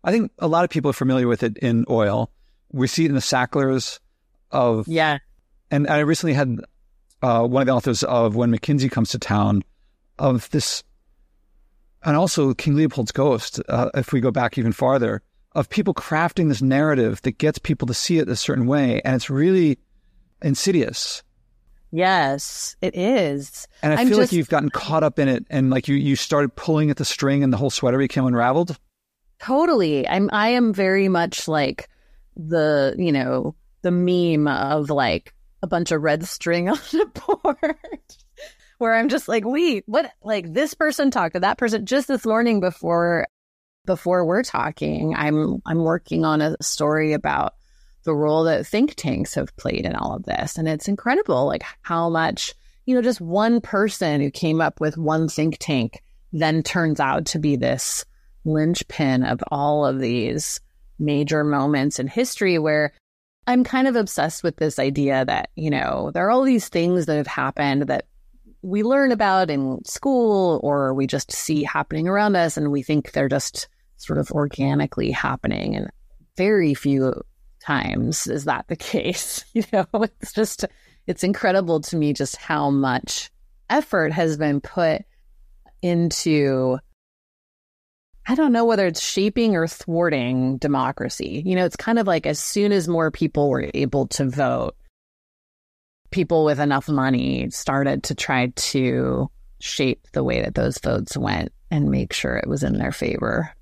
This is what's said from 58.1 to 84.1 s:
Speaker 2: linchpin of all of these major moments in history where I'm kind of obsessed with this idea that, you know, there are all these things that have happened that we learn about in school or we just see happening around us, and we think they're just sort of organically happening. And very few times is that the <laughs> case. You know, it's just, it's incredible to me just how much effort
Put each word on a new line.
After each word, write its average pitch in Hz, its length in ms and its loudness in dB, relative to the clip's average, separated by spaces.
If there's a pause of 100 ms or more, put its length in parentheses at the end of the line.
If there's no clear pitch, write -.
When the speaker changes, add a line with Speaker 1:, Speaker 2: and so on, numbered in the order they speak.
Speaker 2:
linchpin 156 760 0
of 120 260 -2
all 147 340 0
of 135 160 0
these 120 580 -2 (400)
major 147 460 0
moments 143 540 0
in 135 80 -4
history 190 520 0
where 151 360 0 (520)
I'm 247 180 4
kind 262 220 0
of 247 100 2
obsessed 165 460 -2
with 165 140 -2
this 156 220 -2
idea 139 480 0
that, - 280 -4
you 156 140 -4
know, 131 460 -2
there 175 120 0
are 214 40 2
all 254 140 4
these 254 260 2
things 175 340 2
that 151 120 0
have 147 100 -2
happened 139 640 -2
that 135 180 -4 (560)
we 196 200 -2
learn 262 300 4
about 190 380 2
in 135 340 -2
school 214 800 2
or 139 320 0
we 135 120 0
just - 260 -4
see 151 320 -2
happening 156 440 -4
around 202 280 2
us, 165 220 0
and 147 120 -2
we 143 120 -2
think 151 300 0
they're 139 160 0
just - 400 -4 (280)
sort 151 220 -4
of 135 140 -4
organically 139 800 -2
happening. 53 640 -4
And - 140 -6 (460)
very 185 380 2
few 135 400 0 (500)
times - 640 -2
is 139 180 -6
that 139 240 -4
the 160 80 -6
<laughs> - 0 -
case. - 680 -6 (100)
You 226 180 0
know, 190 220 2
it's - 400 -4
just, 214 320 -2 (400)
it's 180 180 -4
incredible 185 560 2
to 165 160 -6
me 147 160 2
just - 240 -4
how 147 340 -2
much 135 600 -2 (400)
effort 196 420 0